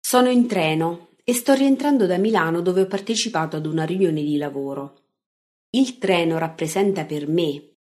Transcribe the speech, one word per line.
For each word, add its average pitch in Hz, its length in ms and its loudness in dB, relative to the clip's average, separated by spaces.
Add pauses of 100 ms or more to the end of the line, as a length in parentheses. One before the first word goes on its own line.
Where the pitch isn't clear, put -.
Sono 254 220 4
in 240 160 4
treno 165 640 -2 (140)
e 240 120 0
sto - 180 2
rientrando 269 540 4
da 180 100 2
Milano, 175 460 0
dove 185 180 2
ho 190 60 2
partecipato 190 720 -4
ad 156 100 -6
una 156 160 -2
riunione 165 400 0
di 147 140 -2
lavoro. 139 640 -6 (680)
Il 247 300 0
treno 170 400 0
rappresenta 165 640 -2
per 147 220 -6
me 156 480 -2 (140)